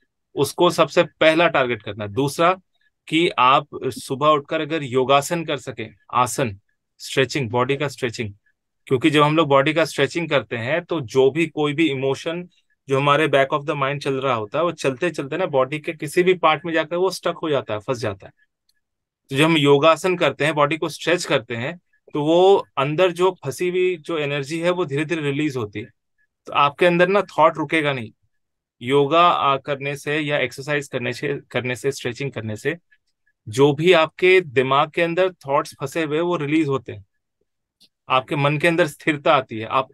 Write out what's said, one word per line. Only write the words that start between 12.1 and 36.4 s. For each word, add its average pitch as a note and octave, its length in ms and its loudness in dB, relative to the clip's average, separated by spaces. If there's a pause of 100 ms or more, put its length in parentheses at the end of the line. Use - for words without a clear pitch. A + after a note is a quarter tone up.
जो C3+ 100 2
हमारे C#3+ 280 2
back C#3 260 4
of C#3+ 120 -2
the D3+ 160 -4
mind C#3 220 -4
चल C#3 100 -2
रहा C3 200 0
होता A2 240 -4
है, D#3+ 60 0
वो F3 80 0
चलते D3+ 380 -2
चलते D3+ 280 -8
ना F#3 80 -2
बॉडी C#3 340 -2
के E3 140 -10
किसी D#3 300 -2
भी F#3 100 4
पार्ट D#3 320 0
में E3 80 -6
जाकर D#3+ 220 -2
वो F#3 140 0
स्टक F3 240 -4 (100)
हो E3 60 -2
जाता B2 240 -2
है, G#2+ 60 -4
फंस B2+ 180 -6
जाता G#2+ 280 -8
है। - 80 -20 (960)
तो C3+ 80 -6
जब D3 80 4
हम E3 120 2
योगासन D#3 600 4
करते C#3+ 280 0
हैं, D#3 100 0
बॉडी D3 220 0
को E3 120 -4
स्ट्रेच F3 360 -2
करते B2 300 -2
हैं, D3 240 -8 (340)
तो D3 120 -2
वो F3+ 400 4 (120)
अंदर D#3 340 2
जो F3+ 200 0
फंसी F3+ 380 -6
हुई F#3 280 -2
जो D#3+ 200 -8
एनर्जी D3 420 -4
है E3+ 100 -2
वो F3+ 160 -2
धीरे D3 200 -4
धीरे D#3+ 160 -4
रिलीज C#3+ 340 -2
होती G#2+ 240 -8
है। A2+ 100 -12 (560)
तो - 80 -14
आपके C#3+ 320 2
अंदर F3 220 4
ना G3 140 2
थॉट D#3+ 360 2
रुकेगा D3 360 -2
नहीं। A#2 180 -10 (680)
योगा, C#3+ 460 4
आ, C#3 300 2
करने C#3 380 -6
से D3 240 -4
या D3 200 -2
एक्सरसाइज C#3 480 -4
करने B2 260 -6
से, C#3+ 280 -6 (100)
करने B2 240 -4
से, C#3 160 -4
स्ट्रेचिंग B2 400 -8
करने A2 240 -8
से D3 220 -6 (720)
जो C#3 240 4
भी D#3+ 200 4
आपके F3+ 480 4
दिमाग C#3 500 0
के F3 100 -2
अंदर F3 320 0
थॉट्स D3 460 -4
फंसे D#3+ 240 -4
हुए D3+ 160 -2
वो F3 160 -2
रिलीज D3+ 320 0